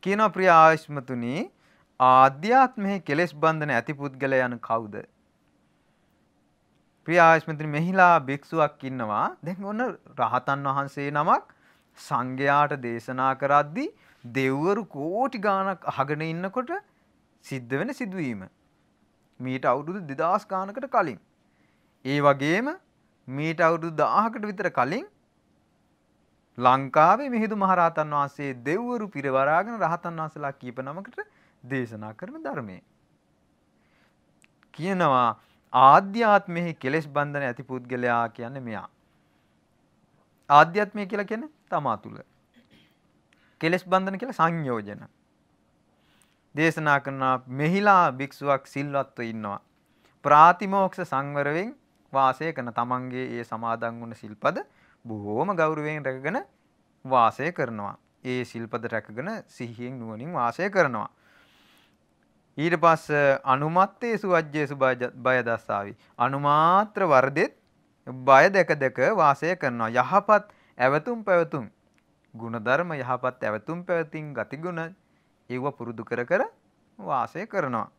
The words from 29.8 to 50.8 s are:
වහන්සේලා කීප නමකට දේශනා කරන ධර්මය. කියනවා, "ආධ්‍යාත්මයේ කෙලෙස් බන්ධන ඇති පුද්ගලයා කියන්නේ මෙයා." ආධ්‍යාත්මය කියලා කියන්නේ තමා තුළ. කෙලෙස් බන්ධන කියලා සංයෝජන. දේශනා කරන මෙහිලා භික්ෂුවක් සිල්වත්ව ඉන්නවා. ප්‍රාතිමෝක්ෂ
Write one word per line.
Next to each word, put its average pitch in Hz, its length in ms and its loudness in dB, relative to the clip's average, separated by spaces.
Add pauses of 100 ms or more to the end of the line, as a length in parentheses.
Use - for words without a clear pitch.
වහන්සේලා 151 320 -8
කීප 123 280 -14
නමකට 151 400 -12 (440)
දේශනා 113 500 -8
කරන 277 300 -16
ධර්මය. 131 340 -10 (2000)
කියනවා, 147 680 2 (340)
"ආධ්‍යාත්මයේ 180 1000 6
කෙලෙස් 147 340 -4
බන්ධන 143 400 -4
ඇති 120 160 -8
පුද්ගලයා 123 680 -2
කියන්නේ 123 320 -12
මෙයා." 107 260 -12 (1600)
ආධ්‍යාත්මය 196 560 4
කියලා 202 200 -6
කියන්නේ 226 260 -10 (140)
තමා 143 320 -4
තුළ. 107 200 -16 (1400)
කෙලෙස් 170 240 -2
බන්ධන 190 320 0
කියලා 247 220 -10
සංයෝජන. 135 640 -2 (1500)
දේශනා 151 440 2
කරන 135 240 -6 (300)
මෙහිලා 175 580 4
භික්ෂුවක් 139 560 -4
සිල්වත්ව 139 560 -6
ඉන්නවා. 110 360 -8 (680)
ප්‍රාතිමෝක්ෂ 180 760 6